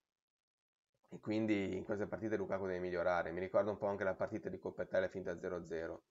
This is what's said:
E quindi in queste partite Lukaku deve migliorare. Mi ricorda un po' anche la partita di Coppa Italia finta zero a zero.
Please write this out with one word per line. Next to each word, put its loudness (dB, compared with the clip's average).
E -10
quindi 2
in -2
queste -2
partite -2
Lukaku 0
deve 0
migliorare. 2
Mi -2
ricorda 4
un 0
po' 0
anche 0
la 2
partita -4
di -6
Coppa -4
Italia 2
finta -4
zero -4
a -6
zero. -4